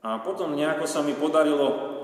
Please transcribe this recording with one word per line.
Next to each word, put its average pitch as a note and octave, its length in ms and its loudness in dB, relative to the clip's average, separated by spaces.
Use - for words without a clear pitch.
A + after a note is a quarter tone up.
A A2 160 -4
potom F3+ 320 -4
nejako D3+ 320 0
sa D#3 160 -2
mi D3 160 0
podarilo D3 520 4